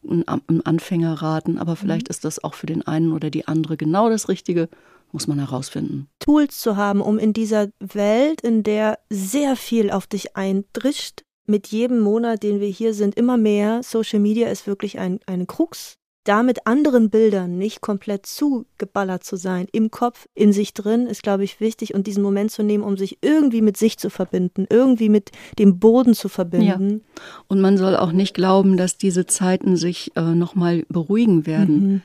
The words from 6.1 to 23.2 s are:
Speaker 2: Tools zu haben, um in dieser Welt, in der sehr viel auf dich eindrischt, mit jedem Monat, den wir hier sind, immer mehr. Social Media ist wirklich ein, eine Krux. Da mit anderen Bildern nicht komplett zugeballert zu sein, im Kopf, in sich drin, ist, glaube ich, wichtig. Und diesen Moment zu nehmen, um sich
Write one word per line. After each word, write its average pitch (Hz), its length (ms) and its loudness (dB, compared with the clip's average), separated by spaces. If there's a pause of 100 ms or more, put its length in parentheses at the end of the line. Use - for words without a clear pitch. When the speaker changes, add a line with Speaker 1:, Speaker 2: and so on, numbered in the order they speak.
Speaker 2:
Tools 294 400 2
zu 220 160 -2
haben, 202 260 0
um 214 160 0
in 214 160 0
dieser 214 360 0 (100)
Welt, 214 640 0
in 226 220 0
der 214 360 0 (100)
sehr 240 460 -2
viel 226 360 0
auf 196 160 -4
dich - 280 -10
eindrischt, 196 840 -4 (240)
mit 208 220 -2
jedem 240 340 0
Monat, 220 420 0
den 208 160 -2
wir 202 80 -2
hier 220 260 -2
sind, 202 220 -2
immer 247 220 2
mehr. 214 460 2
Social 220 360 -2
Media 214 300 0
ist - 180 -8
wirklich 202 320 -6
ein, 185 260 -4
eine 180 200 -6
Krux. - 500 -6 (300)
Da 214 180 2
mit 254 240 -2
anderen 247 420 4
Bildern 196 480 2
nicht 202 220 -6
komplett 202 460 -6
zugeballert 202 1000 -4
zu - 140 -10
sein, 180 340 -4
im 220 200 0
Kopf, - 440 -6
in 208 160 4
sich 202 220 0
drin, 226 340 -2
ist, 214 160 -10
glaube 196 220 0
ich, - 160 -8
wichtig. 226 340 -4
Und 196 100 -2
diesen 202 160 -2
Moment 202 300 0
zu - 120 -4
nehmen, 208 200 0
um 202 140 -2
sich 190 240 -6